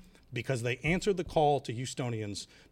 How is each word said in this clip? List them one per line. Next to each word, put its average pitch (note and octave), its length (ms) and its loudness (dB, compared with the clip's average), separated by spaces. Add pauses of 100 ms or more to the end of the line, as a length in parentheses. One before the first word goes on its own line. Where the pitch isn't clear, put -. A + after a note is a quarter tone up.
(320)
Because A#2+ 300 -2
they B2 160 0
answered F3+ 380 2
the F3+ 80 -2
call D3 360 4
to C3 140 -6
Houstonians A#2 720 -4 (260)